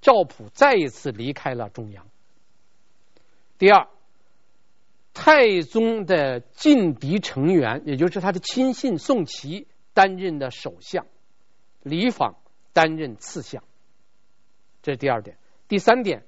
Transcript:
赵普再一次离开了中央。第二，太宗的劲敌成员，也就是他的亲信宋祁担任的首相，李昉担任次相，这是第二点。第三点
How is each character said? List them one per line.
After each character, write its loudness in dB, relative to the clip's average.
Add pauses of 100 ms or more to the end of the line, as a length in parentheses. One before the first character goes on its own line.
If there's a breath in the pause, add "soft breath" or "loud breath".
赵 6
普 -14
再 4
一 2
次 -10
离 -8
开 -8
了 -10
中 -16
央。 -20 (1500)
第 6
二， 6 (1300)
太 4
宗 -2
的 0
劲 2
敌 -4
成 -2
员， 0
也 -6
就 0
是 -8
他 -2
的 -6
亲 -4
信 -4
宋 -2
祁 -14 (260)
担 4
任 -6
的 -6
首 -14
相， -8 (800)
李 -4
昉 -4 (400)
担 2
任 -10
次 -14
相， -16 (1160)
这 -6
是 -8
第 -2
二 -2
点。 -18 (300)
第 0
三 4
点 -6